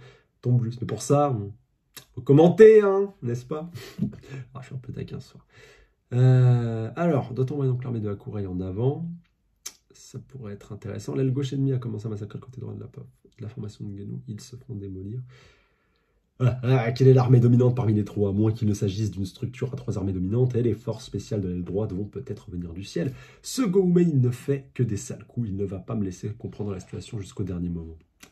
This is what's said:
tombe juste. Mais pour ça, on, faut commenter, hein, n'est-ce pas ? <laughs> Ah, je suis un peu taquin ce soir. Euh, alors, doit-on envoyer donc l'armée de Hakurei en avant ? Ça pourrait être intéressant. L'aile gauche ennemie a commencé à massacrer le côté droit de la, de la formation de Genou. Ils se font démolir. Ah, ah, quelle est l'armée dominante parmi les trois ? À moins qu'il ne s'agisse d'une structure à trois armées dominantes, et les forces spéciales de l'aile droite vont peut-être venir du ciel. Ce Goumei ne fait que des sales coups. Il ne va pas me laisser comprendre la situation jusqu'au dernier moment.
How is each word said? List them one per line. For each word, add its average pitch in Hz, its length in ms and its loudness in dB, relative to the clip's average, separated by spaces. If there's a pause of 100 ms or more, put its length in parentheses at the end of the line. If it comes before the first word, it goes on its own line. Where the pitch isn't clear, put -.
(420)
tombe 123 200 2
juste. 110 200 -6
Mais - 60 -6
pour 107 140 -6
ça, 143 300 2
on, 101 220 -6 (600)
faut - 60 -14
commenter, 180 600 10
hein, 196 400 2
n'est-ce 120 240 -4
pas ? 160 260 -10 (300)
<laughs> - 520 -10
Ah, 131 80 -14
je 127 60 -18
suis 131 80 -14
un 131 40 -10
peu 123 120 -16
taquin - 300 -10
ce - 80 -20
soir. - 180 -20 (640)
Euh, 123 840 4
alors, 160 360 0
doit-on 131 200 -4
envoyer 135 180 -2
donc 127 140 -4
l'armée 113 160 -6
de 104 80 -4
Hakurei 101 380 -8
en 90 120 -8
avant ? 123 480 -4 (840)
Ça - 260 -18
pourrait 107 340 -16
être - 200 -18
intéressant. 104 420 -10
L'aile 135 160 0
gauche 135 220 -4
ennemie 135 180 0
a 127 60 0
commencé 110 300 -8
à - 20 -6
massacrer 104 280 -10
le - 80 -16
côté - 140 -18
droit 110 140 -12
de 107 80 -14
la, 107 60 -14
de - 540 -20
la 110 60 -10
formation 107 380 -12
de 101 100 -12
Genou. 110 320 -12
Ils 104 140 -10
se - 160 -18
font - 180 -14
démolir. 98 460 -10 (1200)
Ah, 127 220 2
ah, 123 300 2
quelle 131 160 6
est 131 40 12
l'armée 127 280 6
dominante 120 340 6
parmi 107 180 0
les 104 120 2
trois ? 104 240 0
À - 20 -2
moins 107 220 2
qu'il 107 160 -2
ne 104 40 2
s'agisse 101 380 -2
d'une 95 140 -6
structure - 480 -8
à - 20 -8
trois 101 220 -6
armées 95 160 -4
dominantes, 113 420 0
et 117 80 0
les 113 100 2
forces - 300 -8
spéciales 104 380 -6
de 92 80 -4
l'aile 90 160 -6
droite 92 260 -4
vont 92 140 -6
peut-être - 440 -12
venir 87 220 -10
du 92 140 -12
ciel. 139 280 -6 (280)
Ce - 200 -6
Goumei 180 440 4
ne 131 240 2
fait 139 440 -6
que - 80 -2
des 104 140 -2
sales - 300 -12
coups. 113 240 -6
Il 95 80 -6
ne 101 80 -4
va 92 140 -8
pas 110 160 -8
me 107 100 -2
laisser 95 240 -8
comprendre 104 420 -10
la 92 80 -8
situation 101 400 -12
jusqu'au 101 240 -8
dernier 87 240 -6
moment. 82 300 -8 (340)